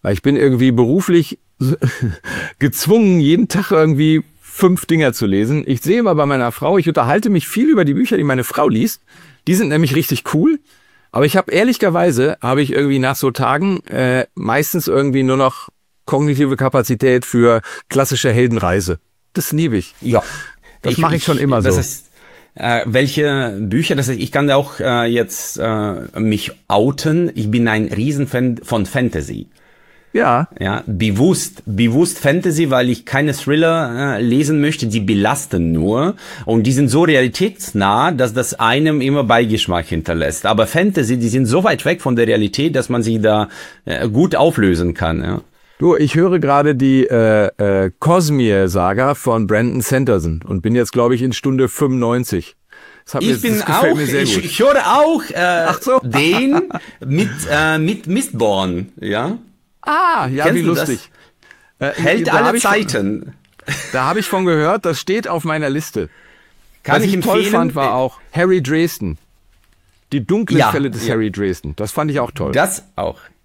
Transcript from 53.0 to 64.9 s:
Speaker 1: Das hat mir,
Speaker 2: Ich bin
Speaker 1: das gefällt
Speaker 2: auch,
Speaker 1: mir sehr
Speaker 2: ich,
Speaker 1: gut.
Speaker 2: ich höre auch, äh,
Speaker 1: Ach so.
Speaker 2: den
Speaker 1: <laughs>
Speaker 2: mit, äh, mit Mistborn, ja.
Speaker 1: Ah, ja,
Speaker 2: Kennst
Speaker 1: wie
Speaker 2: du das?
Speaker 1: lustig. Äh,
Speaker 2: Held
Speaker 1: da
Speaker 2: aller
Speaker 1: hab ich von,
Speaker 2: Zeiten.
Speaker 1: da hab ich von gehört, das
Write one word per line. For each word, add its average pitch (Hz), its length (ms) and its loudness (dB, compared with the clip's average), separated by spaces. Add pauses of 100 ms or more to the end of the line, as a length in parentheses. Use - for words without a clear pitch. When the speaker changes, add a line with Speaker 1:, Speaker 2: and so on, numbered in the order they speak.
Speaker 1:
Das - 100 -12
hat 135 80 -2
mir, 208 100 2
Speaker 2:
Ich 120 80 -2
bin 220 160 0
Speaker 1:
das - 80 -6
gefällt 185 280 0
Speaker 2:
auch, 147 40 0
Speaker 1:
mir 147 80 -2
sehr 139 160 0
Speaker 2:
ich, 123 140 0
Speaker 1:
gut. 180 100 -4
Speaker 2:
ich - 140 -6
höre 262 400 2
auch, 320 320 2
äh, 175 360 0
Speaker 1:
Ach 151 140 -4
so. 254 220 0
Speaker 2:
den 220 680 0 (160)
Speaker 1:
<laughs> - 180 -20
Speaker 2:
mit, 175 280 0 (180)
äh, 156 300 2
mit 180 260 -2
Mistborn, 101 840 -2 (100)
ja. 123 400 -4 (420)
Speaker 1:
Ah, 302 500 0
ja, 139 140 -2
Speaker 2:
Kennst 175 140 2
Speaker 1:
wie 165 80 0
Speaker 2:
du 165 80 2
das? 151 120 -2
Speaker 1:
lustig. - 220 -6 (680)
Äh, 139 140 -2
Speaker 2:
Held 165 340 0
Speaker 1:
da 185 60 0
Speaker 2:
aller 175 160 2
Speaker 1:
hab 196 60 0
ich 240 60 -2
von, 202 100 2
Speaker 2:
Zeiten. 127 640 -2 (580)
Speaker 1:
da 131 160 -2
hab 175 100 0
ich 214 100 -4
von 190 180 -2
gehört, 170 400 0
das 160 140 -2